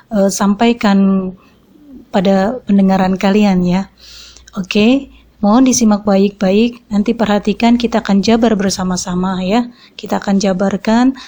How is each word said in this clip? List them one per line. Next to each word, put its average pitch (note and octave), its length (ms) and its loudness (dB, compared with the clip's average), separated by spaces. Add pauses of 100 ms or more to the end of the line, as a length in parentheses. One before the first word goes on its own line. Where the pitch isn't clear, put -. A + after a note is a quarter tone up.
(120)
eh, G3 160 2
sampaikan G3 1040 0 (800)
pada G3 560 0
pendengaran F#3+ 480 2
kalian, G3 480 2
ya. F3+ 240 -2 (720)
Oke, A3 500 0 (320)
mohon A3 240 4
disimak G#3+ 400 0
baik-baik. G3+ 880 0
Nanti G#3 240 -2
perhatikan, G#3 560 0
kita A#3 320 -2
akan G3 160 2
jabar A3+ 320 2
bersama-sama, F#3 880 -4
ya. A#3 320 -2 (240)
Kita G3+ 240 -6
akan G3 160 -2
jabarkan G3+ 800 0 (100)